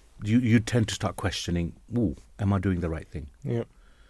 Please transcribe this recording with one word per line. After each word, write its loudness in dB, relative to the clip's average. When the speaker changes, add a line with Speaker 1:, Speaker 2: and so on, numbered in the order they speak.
Speaker 1:
you, 2
you 6
tend 2
to -4
start -4
questioning, -2
"Ooh, 0
am 2
I 2
doing 0
the -2
right -6
thing?" -10
Speaker 2:
Yeah. -2